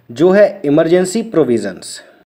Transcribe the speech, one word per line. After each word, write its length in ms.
जो 220
है 340
इमरजेंसी 580
प्रोविजंस। 760